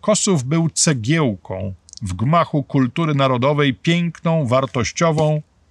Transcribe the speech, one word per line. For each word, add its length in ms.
Kosów 440
był 260
cegiełką 1040
w 120
gmachu 480
kultury 520
narodowej, 600
piękną, 720
wartościową, 960